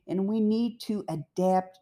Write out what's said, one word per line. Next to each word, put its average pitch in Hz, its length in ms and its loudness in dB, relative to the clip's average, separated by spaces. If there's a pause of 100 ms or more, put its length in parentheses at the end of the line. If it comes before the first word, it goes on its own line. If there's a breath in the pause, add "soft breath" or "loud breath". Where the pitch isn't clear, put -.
and 190 180 0
we 220 140 0
need 220 420 0
to 208 260 -4
adapt 185 720 0